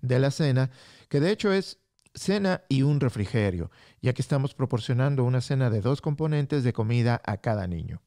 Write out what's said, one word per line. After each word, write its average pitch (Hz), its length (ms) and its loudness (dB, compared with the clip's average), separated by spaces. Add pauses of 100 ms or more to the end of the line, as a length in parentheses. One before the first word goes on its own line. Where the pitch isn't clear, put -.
de 127 180 2
la 135 100 2
cena, 131 420 0 (360)
que 143 140 0
de 175 100 2
hecho 214 220 0
es - 260 -4 (340)
cena 190 540 -2
y 135 140 2
un 139 180 2
refrigerio, 101 720 0 (300)
ya 127 100 0
que 123 100 -4
estamos 139 340 -2
proporcionando 131 680 0
una 127 160 2
cena 131 300 0
de 107 100 0
dos 127 220 0
componentes 147 640 0
de 123 80 2
comida 117 500 2
a 104 140 -4
cada 107 280 -2
niño. 82 420 -6